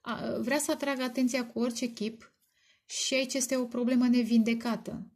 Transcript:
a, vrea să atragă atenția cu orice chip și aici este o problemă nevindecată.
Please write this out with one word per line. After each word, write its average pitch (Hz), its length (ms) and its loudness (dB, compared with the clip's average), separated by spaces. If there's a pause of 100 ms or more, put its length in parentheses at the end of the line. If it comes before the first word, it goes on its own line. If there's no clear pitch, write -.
a, 226 380 -6
vrea 240 180 0
să 302 140 0
atragă 277 320 -2
atenția 247 440 0
cu - 120 -8
orice 240 280 -2
chip - 460 -8 (520)
și - 280 -4
aici 262 200 0
este 269 220 0
o 254 100 0
problemă 247 420 2
nevindecată. 233 1080 2